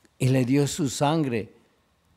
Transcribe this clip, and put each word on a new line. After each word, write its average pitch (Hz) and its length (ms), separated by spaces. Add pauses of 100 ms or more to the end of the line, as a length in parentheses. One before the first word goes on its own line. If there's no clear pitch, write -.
(180)
y 131 120
le 131 160
dio 139 220
su 139 220
sangre. 139 640 (640)